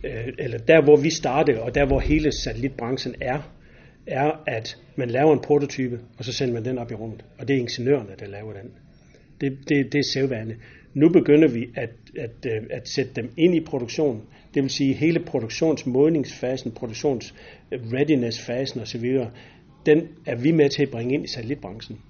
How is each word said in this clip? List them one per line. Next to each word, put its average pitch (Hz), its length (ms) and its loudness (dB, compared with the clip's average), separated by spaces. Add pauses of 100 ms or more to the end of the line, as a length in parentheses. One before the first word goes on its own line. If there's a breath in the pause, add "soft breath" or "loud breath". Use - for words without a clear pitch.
øh, 110 60 -8 (280)
eller 120 200 -6
der, 156 240 6
hvor 147 140 10
vi 143 140 2
startede, 139 520 0
og 120 120 -6
der, 143 120 4
hvor 135 140 2
hele 151 320 2
satellitbranchen 123 880 -6
er, 135 320 -6 (540 soft breath)
er, 139 240 0 (160)
at 113 300 -6 (200)
man 123 140 -4
laver 139 220 4
en 131 80 4
prototype, 135 600 -2 (180)
og 123 60 -12
så 127 80 -6
sender 123 220 -2
man 113 100 -6
den 127 140 -4
op 120 120 -10
i 117 40 -8
rummet. 110 300 -12 (140)
Og 120 100 -8
det 139 80 2
er 131 40 2
ingeniørerne, 120 500 -2 (100)
der 104 60 -12
laver 104 260 -14
den. 95 180 -16 (720 soft breath)
Det, 135 180 -4 (100)
det, 139 240 2
det 147 60 2
er 143 40 2 (120)
sædvane. 120 400 -2 (400 loud breath)
Nu 147 140 6
begynder 160 400 8
vi 117 180 -2 (100)
at, 120 140 -6 (280)
at, - 280 -10
øh, 110 240 -2
at 123 180 -8
sætte 127 280 -4
dem 117 200 -6
ind 175 200 4
i 160 40 2
produktion. 131 640 -2 (320 soft breath)
Det 143 80 2
vil 135 80 0
sige, 135 240 0
hele 160 260 2
produktionsmodningsfasen, 131 1500 0
produktions-, 120 640 -4 (380 loud breath)
øh, 123 80 -8 (120)
readiness-fasen 127 880 -2
og 107 80 -12
så 123 100 -10
videre, 120 320 -2 (560 loud breath)
den 160 220 4 (180)
er 127 100 -4
vi 123 160 2
med 156 160 6
til - 140 0
at 139 80 0
bringe 120 240 -2
ind 147 100 -2
i - 40 -12
satellitbranchen. 113 680 -10 (120)